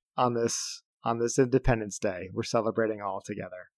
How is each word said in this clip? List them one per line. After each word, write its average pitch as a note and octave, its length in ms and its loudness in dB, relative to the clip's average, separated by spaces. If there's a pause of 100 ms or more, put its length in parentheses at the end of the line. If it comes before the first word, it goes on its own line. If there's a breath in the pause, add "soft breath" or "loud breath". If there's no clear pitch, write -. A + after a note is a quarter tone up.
(160)
on B2 160 4
this, - 480 -2 (220)
on A#2 160 0
this A#2 200 0
Independence A#2+ 600 4
Day. F#2 340 -2
We're A2 100 -2
celebrating A2 580 0
all G2+ 240 -4
together. F#2 520 -10